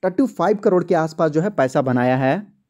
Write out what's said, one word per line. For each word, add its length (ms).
थर्टी 200
फ़ाइव 320
करोड़ 260
के 120
आसपास 360
जो 100
है 80
पैसा 320
बनाया 360
है। 420